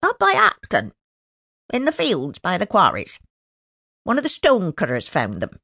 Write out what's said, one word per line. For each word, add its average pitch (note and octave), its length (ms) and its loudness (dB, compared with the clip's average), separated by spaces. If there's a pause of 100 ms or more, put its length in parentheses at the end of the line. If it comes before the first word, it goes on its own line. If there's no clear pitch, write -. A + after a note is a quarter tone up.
"Up - 160 0
by G4 140 2
Acton, - 640 0 (760)
in B3+ 140 -2
the D#4 60 2
fields D3+ 480 -2
by F3+ 180 -2
the G3+ 80 0
quarries. E3 540 2 (840)
One A#3+ 120 0
of C#4+ 60 -2
the - 140 -4
stonecutters E3+ 720 0
found G#2+ 320 -4
them." F2+ 240 -8